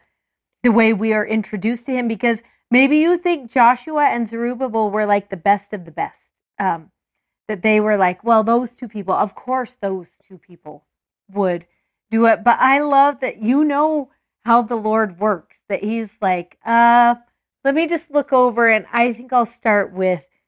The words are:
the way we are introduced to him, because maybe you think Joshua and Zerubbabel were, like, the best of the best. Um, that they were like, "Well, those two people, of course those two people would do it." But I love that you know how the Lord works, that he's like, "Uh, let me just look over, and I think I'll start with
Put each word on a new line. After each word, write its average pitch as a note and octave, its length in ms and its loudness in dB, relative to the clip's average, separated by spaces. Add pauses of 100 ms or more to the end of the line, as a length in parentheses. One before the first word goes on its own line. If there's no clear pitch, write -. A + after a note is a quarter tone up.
(640)
the B3 100 2
way A3+ 220 4
we A3 180 -2
are G#3+ 140 -2
introduced A3 580 -4
to C4+ 80 -6
him, B3 160 -4
because A3+ 320 -2 (300)
maybe C4 260 4
you E4+ 220 2
think E4 320 -4
Joshua C4+ 540 2
and A#3+ 220 0
Zerubbabel A#3 640 -4
were, G#3+ 140 -2
like, G3+ 240 0
the F#3 80 -10
best G3 380 -2
of F#3 100 -10
the E3 60 -18
best. - 520 -12 (160)
Um, E3 340 -4 (540)
that G3+ 160 -8
they G#3+ 180 2
were G#3+ 160 0
like, F#3 260 0
"Well, A3 220 2
those A#3 300 -2
two A#3 140 -14
people, F#3+ 240 -6
of G3 220 -2
course B3+ 400 -8
those F#3+ 520 -8
two F#3+ 120 -20
people D#3 480 -20 (440)
would F#3 360 -2 (440)
do A3+ 160 2
it." G#3 180 2
But A#3+ 160 2
I C4+ 200 2
love C#4+ 400 2
that A3+ 220 -8
you C4 220 2
know D4 460 -2 (340)
how A#3 180 4
the A3+ 140 -6
Lord G#3+ 420 -2
works, F#3+ 500 -4
that G3 140 -4
he's A3 280 -6 (120)
like, F3+ 420 -4
"Uh, A#3+ 520 4 (480)
let C4+ 100 0
me D#4+ 120 0
just D#4+ 240 -6
look C#4+ 220 -2
over, A#3+ 360 2
and A3 240 0
I A#3+ 200 0
think B3 200 -14
I'll B3 120 2
start G#3 480 -2
with F#3 340 -2 (220)